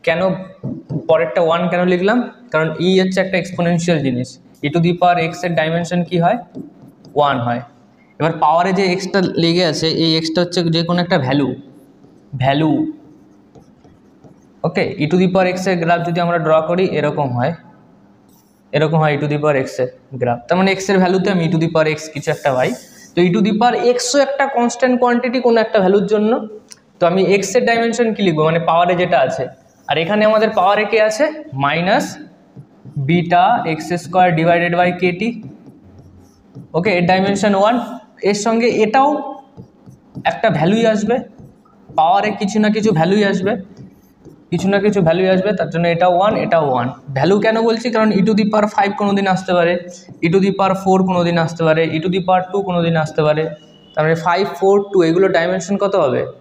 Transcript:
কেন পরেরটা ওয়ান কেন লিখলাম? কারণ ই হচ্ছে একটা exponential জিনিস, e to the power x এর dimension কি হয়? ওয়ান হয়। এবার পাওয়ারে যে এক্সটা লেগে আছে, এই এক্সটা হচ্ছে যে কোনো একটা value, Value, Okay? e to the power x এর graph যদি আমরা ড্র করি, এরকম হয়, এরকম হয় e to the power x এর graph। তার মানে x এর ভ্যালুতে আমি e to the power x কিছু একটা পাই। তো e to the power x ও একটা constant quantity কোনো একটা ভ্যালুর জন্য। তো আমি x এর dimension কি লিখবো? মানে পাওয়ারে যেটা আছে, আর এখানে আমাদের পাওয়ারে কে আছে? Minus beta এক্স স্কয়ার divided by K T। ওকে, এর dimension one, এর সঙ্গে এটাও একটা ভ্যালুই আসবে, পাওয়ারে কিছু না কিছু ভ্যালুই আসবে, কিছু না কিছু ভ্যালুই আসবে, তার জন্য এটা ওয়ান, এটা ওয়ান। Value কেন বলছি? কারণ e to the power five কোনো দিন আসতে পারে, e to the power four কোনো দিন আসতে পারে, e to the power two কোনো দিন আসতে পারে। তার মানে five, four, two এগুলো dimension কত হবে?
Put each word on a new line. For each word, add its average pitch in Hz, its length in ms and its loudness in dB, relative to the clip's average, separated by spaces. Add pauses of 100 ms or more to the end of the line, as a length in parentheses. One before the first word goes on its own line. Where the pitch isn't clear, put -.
কেন 165 140 0 (880)
পরেরটা 165 400 2
ওয়ান 170 220 0
কেন 180 120 0 (100)
লিখলাম? 196 260 2 (340)
কারণ 160 160 0 (180)
ই 185 40 4 (100)
হচ্ছে 190 240 0
একটা 190 180 -4
exponential 170 640 -2
জিনিস, 123 220 -2 (380)
e - 80 0
to 170 100 2
the 175 160 2
power 175 180 4 (120)
x - 20 -12 (140)
এর 170 140 -2
dimension 170 480 -2
কি 180 160 -2
হয়? 220 140 0 (800)
ওয়ান 143 180 2 (100)
হয়। 120 140 -2 (600)
এবার 160 120 0 (120)
পাওয়ারে 170 340 2
যে 196 60 2 (100)
এক্সটা 185 260 -2 (240)
লেগে 170 280 2
আছে, 160 140 -4 (180)
এই 160 140 2
এক্সটা 160 260 -2
হচ্ছে 175 160 -4 (160)
যে 170 120 0
কোনো 175 160 0
একটা 175 120 0 (100)
value, 139 220 0 (920)
Value, 147 300 2 (1900)
Okay? 165 180 -2 (180)
e - 80 0
to 185 100 2
the 190 140 2
power 185 220 2
x - 20 -8 (120)
এর 185 120 0
graph 165 260 0
যদি 170 160 -2
আমরা 170 220 0
ড্র 156 60 2 (180)
করি, 185 140 0 (140)
এরকম 147 300 -2 (100)
হয়, 139 140 -2 (1200)
এরকম 156 260 0
হয় 151 140 2
e - 60 -4
to 151 100 -4
the 147 100 -2
power 151 140 2 (100)
x - 20 -10 (140)
এর 127 60 -2 (320)
graph। 120 260 -2
তার 175 120 0
মানে 190 100 2 (100)
x - 20 -10 (100)
এর 196 120 2
ভ্যালুতে 185 320 0
আমি 175 140 0
e - 40 -2
to 165 100 0
the 160 120 0
power 156 220 2
x - 20 -12 (160)
কিছু 147 200 -8
একটা 143 220 -2
পাই। 143 140 0 (440)
তো - 120 0
e - 80 2
to 220 120 0
the 214 140 0
power 240 140 2 (220)
x - 20 -4 (160)
ও - 20 2 (100)
একটা - 180 -2 (120)
constant 240 460 0
quantity 247 440 0
কোনো 233 180 4
একটা 220 200 0
ভ্যালুর 190 280 2
জন্য। 214 200 2 (680)
তো - 120 0
আমি 190 120 0 (180)
x - 20 -6 (140)
এর 226 120 2
dimension 233 460 0
কি 220 120 -8
লিখবো? 156 220 2
মানে 165 120 0 (100)
পাওয়ারে 175 320 2
যেটা 170 240 2
আছে, 131 180 -6 (440)
আর 143 140 -2
এখানে 208 280 0
আমাদের 214 280 2
পাওয়ারে 202 340 2
কে 220 60 2 (100)
আছে? 220 160 0 (400)
Minus 175 420 0 (1040)
beta 175 360 2 (280)
এক্স - 160 -8 (160)
স্কয়ার 180 240 2 (120)
divided 170 400 2
by 180 80 2 (120)
K - 20 0 (180)
T। - 20 -2 (1500)
ওকে, 180 220 0
এর 175 120 0
dimension 196 500 2
one, 226 160 2 (540)
এর 208 140 0
সঙ্গে 226 240 0 (160)
এটাও 269 240 2 (1200)
একটা 214 180 -2 (100)
ভ্যালুই 208 260 2 (100)
আসবে, 214 220 0 (840)
পাওয়ারে 196 320 2 (100)
কিছু 208 220 -2
না 208 140 2
কিছু 214 220 2
ভ্যালুই 196 340 2
আসবে, 185 200 -2 (960)
কিছু 175 220 -2
না 202 120 2
কিছু 208 220 2
ভ্যালুই 185 280 2
আসবে, 185 240 0
তার 160 140 -4
জন্য 165 120 0 (100)
এটা 180 220 2
ওয়ান, 202 160 2 (120)
এটা 165 140 2 (100)
ওয়ান। 123 180 0 (300)
Value 170 280 2
কেন 220 120 2 (120)
বলছি? 226 260 -2
কারণ 220 140 4 (100)
e - 80 4
to - 120 2
the 220 140 2
power 208 220 2
five 202 260 2
কোনো 202 180 0
দিন 196 160 0
আসতে - 240 -2
পারে, 170 140 2 (540)
e - 60 2
to 196 120 4
the 196 140 0
power 190 240 2
four 190 160 2 (100)
কোনো 180 200 0
দিন 175 160 0
আসতে 160 240 -6
পারে, 160 140 2 (140)
e - 80 0
to 185 100 -2
the 190 140 0
power 185 220 2
two 202 180 -2
কোনো 175 180 0
দিন 165 80 0 (100)
আসতে 156 220 -4
পারে। 151 180 2 (480)
তার 156 120 -4
মানে 160 120 2 (100)
five, 190 220 0 (100)
four, 196 180 4 (140)
two 190 180 4
এগুলো 180 180 4 (100)
dimension 180 460 -2
কত 196 120 0 (100)
হবে? 123 180 0 (180)